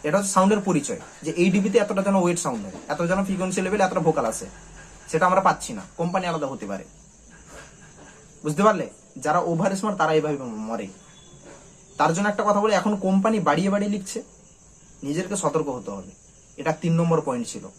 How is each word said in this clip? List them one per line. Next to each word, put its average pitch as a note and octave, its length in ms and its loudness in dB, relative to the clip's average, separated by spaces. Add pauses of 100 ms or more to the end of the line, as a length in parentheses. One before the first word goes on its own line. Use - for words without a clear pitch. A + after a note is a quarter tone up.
এটা D3+ 160 0
হচ্ছে G3+ 140 -2
সাউন্ডের G3 280 6
পরিচয়, E3+ 400 -2 (220)
যে D#3+ 80 -6
এই F3 200 4
ডিবিতে G3+ 280 2
এতটা G3 240 2
যেন G3 140 2
ওয়েট F3 220 2
সাউন্ড A#2+ 260 -4
হয়, F#2+ 80 -12 (160)
এত D3+ 140 -4
যেন F#3 220 0
ফ্রিকোয়েন্সি F#3 380 -2
লেভেল, F#3+ 180 0
এতটা F#3 200 2
ভোকাল D3+ 240 2
আসে, A2+ 220 -4 (640)
সেটা E3 160 2
আমরা F#3 140 4
পাচ্ছি E3+ 320 0
না। G#2+ 100 -10 (140)
কোম্পানি F3+ 300 -2
আলাদা D3 200 -4
হতে A2+ 200 -8
পারে, G2 180 -8 (1600)
বুঝতে D3+ 200 0
পারলে? G3+ 280 4 (260)
যারা D3+ 220 2
ওভার F3 380 2
স্মার্ট G#3 220 -4
তারা D#3+ 140 2
এইভাবে D3+ 240 2
মরে। A2 500 -8 (1120)
তার D#3+ 180 2
জন্য G3+ 140 0
একটা G#3 180 -2
কথা G3+ 140 4
বলি, G#3+ 140 2
এখন G3+ 220 2
কোম্পানি G3 440 2
বাড়িয়ে E3 300 2
বাড়িয়ে G3+ 200 0
লিখছে, G#3 320 -6 (800)
নিজেদেরকে E3+ 340 -4
সতর্ক D3+ 320 -2
হতে A#2+ 220 -8
হবে। G2 200 -12 (460)
এটা C#3+ 160 -4
তিন E3 220 0
নম্বর E3 260 2
পয়েন্ট B2 280 -4
ছিল - 200 -12 (100)